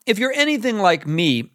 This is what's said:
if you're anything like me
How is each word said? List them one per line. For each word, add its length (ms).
if 120
you're 160
anything 460
like 260
me 500